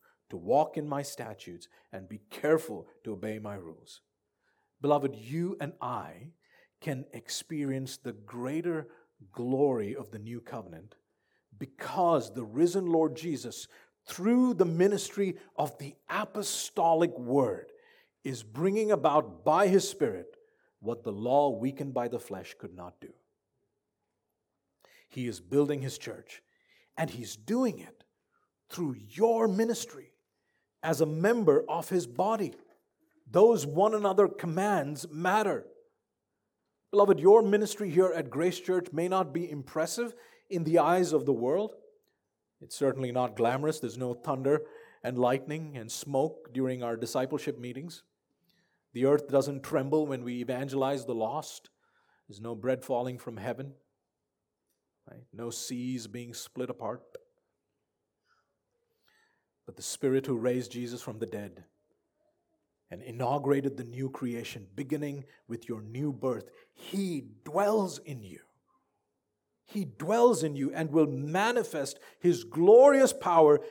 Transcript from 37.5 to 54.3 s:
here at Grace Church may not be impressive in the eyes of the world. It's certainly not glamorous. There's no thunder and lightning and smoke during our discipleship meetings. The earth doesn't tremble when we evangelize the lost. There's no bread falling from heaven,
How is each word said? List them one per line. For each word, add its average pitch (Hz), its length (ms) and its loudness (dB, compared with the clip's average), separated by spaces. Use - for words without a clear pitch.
here 180 220 4
at 156 180 -4
Grace 170 300 -2
Church 180 320 -2
may 160 160 -2
not 185 240 -2
be 160 180 -6
impressive 160 640 -4
in 170 160 -2
the 165 140 6
eyes 165 340 4
of 139 120 2
the 143 60 2
world. 139 440 0
It's - 160 -16
certainly 131 380 -2
not 120 240 0
glamorous. 135 420 0
There's 117 180 -6
no 123 160 -4
thunder 139 540 0
and 123 160 -4
lightning 139 600 -2
and 113 120 -12
smoke 139 600 -4
during 127 320 -4
our 117 140 -4
discipleship 131 600 -4
meetings. 123 460 -12
The 120 140 0
earth 143 240 4
doesn't 135 340 0
tremble 151 420 0
when 131 200 -6
we 123 160 -6
evangelize 131 640 -4
the 123 100 -6
lost. 117 540 -6
There's 101 140 -20
no 117 140 -10
bread 127 280 -2
falling 127 360 -4
from 117 180 -14
heaven, 127 360 -8